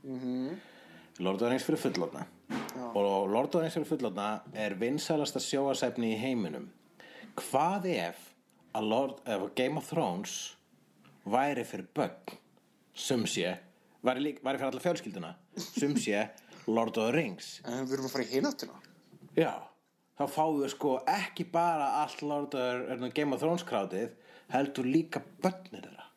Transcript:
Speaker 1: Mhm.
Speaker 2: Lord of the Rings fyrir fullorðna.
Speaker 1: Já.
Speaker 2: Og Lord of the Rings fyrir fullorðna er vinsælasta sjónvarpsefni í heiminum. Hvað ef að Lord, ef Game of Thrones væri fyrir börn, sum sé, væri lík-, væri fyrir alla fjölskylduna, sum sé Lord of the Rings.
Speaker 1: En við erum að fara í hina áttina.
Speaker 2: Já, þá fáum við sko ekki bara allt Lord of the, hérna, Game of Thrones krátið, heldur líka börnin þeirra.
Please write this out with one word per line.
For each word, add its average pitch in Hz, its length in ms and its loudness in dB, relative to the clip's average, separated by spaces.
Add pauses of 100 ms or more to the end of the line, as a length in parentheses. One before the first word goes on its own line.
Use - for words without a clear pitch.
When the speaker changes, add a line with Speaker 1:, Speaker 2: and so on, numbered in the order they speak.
Speaker 1:
Mhm. 127 540 -4 (640)
Speaker 2:
Lord 95 160 2
of 98 40 -2
the 117 100 2
Rings 131 140 2
fyrir 156 160 2
fullorðna. - 460 -2 (220)
Speaker 1:
Já. - 480 -6
Speaker 2:
Og 98 340 4
Lord 117 160 4
of 139 60 -4
the 170 100 4
Rings 160 160 -2
fyrir 151 140 -2
fullorðna 107 500 -2 (120)
er 107 220 -2
vinsælasta 143 640 0
sjónvarpsefni 127 760 0
í 110 40 -2
heiminum. 113 500 -2 (680)
Hvað 175 500 0
ef 98 400 -2 (500)
að 110 140 2
Lord, 127 380 2
ef 101 260 0
Game 131 240 2
of 143 100 -6
Thrones 104 680 -2 (680)
væri 127 400 2
fyrir 92 280 -8
börn, - 440 -2 (580)
sum - 300 0
sé, 90 300 0 (480)
væri 127 180 2
lík-, 147 220 -2
væri 131 160 0
fyrir 135 100 0
alla - 140 -6
fjölskylduna, 95 480 -2 (240)
sum - 400 0
sé 104 320 2 (400)
Lord 113 300 2
of 110 120 2
the 123 60 2
Rings. 131 480 -2
Speaker 1:
En 127 220 -4
við 135 120 -2
erum 135 80 -2
að 127 60 -4
fara 131 120 0
í 120 100 -6
hina 135 180 2
áttina. - 260 -8 (580)
Speaker 2:
Já, 156 180 4 (640)
þá 143 100 0
fáum 156 340 2
við 139 140 0
sko 131 300 2
ekki 180 460 0
bara 165 380 2 (140)
allt - 180 -6
Lord 147 320 -2
of 139 60 0
the, 123 320 0
hérna, 123 220 -4
Game 147 200 2
of 127 80 -2
Thrones 170 220 2
krátið, 98 500 0 (360)
heldur 139 360 2
líka 143 360 2 (200)
börnin 185 400 -2
þeirra. - 240 -16 (120)